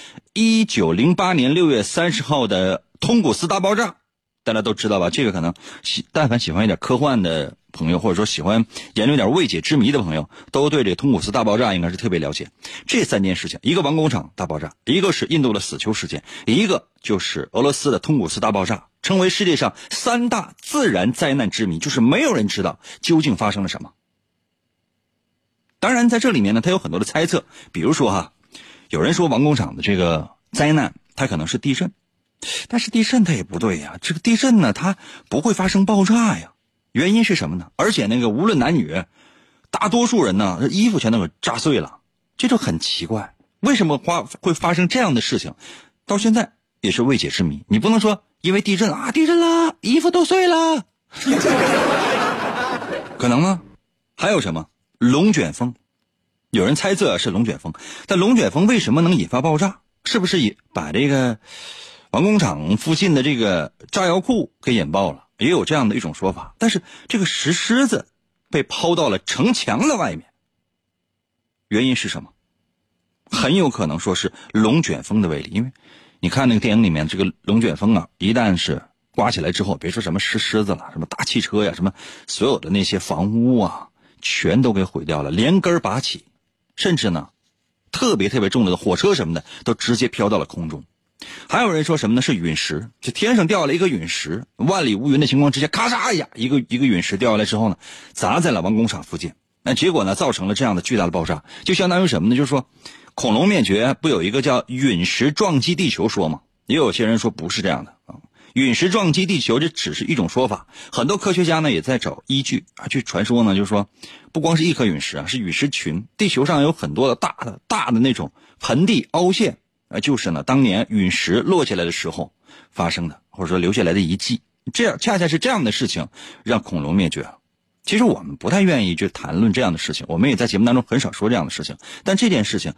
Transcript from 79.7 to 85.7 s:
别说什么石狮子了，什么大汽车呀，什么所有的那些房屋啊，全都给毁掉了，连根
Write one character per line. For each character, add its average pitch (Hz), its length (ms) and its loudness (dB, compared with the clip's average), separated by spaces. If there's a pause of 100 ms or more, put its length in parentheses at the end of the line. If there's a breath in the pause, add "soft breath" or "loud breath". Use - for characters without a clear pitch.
别 85 160 -6
说 113 100 -4
什 85 120 -4
么 98 80 -2
石 - 180 -2
狮 107 240 0
子 101 80 -2
了， - 220 -6
什 80 80 -8
么 85 40 -6
大 - 200 -8
汽 - 160 -2
车 104 240 -2
呀， - 100 -2
什 87 80 -4
么 95 80 0 (360 loud breath)
所 - 200 -2
有 131 100 2
的 - 120 -10
那 98 160 0
些 98 120 -2
房 90 360 -2
屋 120 260 2
啊， - 300 -4 (320 soft breath)
全 - 400 0
都 123 100 2
给 95 140 0
毁 - 180 -8
掉 76 180 -4
了， 69 100 -6
连 127 280 2
根 170 160 2